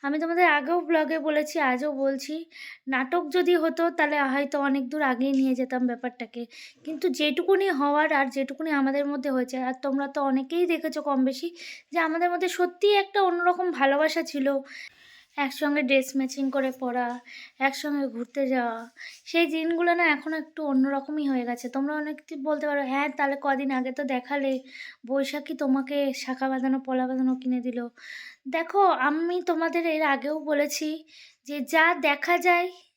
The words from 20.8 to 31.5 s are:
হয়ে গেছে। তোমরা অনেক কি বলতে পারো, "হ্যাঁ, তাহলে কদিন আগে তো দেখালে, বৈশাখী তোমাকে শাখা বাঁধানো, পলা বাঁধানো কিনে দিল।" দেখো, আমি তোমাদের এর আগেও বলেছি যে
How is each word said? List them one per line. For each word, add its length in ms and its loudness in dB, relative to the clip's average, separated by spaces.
হয়ে 180 0
গেছে। 240 -6
তোমরা 260 -2
অনেক 320 -6
কি 80 -12
বলতে 320 -2
পারো, 140 0
"হ্যাঁ, 360 0
তাহলে 240 0
কদিন 300 0
আগে 200 -2
তো 120 -4
দেখালে, 560 -2
বৈশাখী 460 -2
তোমাকে 600 0
শাখা 360 -4
বাঁধানো, 300 0
পলা 280 0
বাঁধানো 280 2
কিনে 260 -2
দিল।" 260 -6
দেখো, 360 2
আমি 560 2
তোমাদের 460 0
এর 140 0
আগেও 380 0
বলেছি 640 -2
যে 160 -6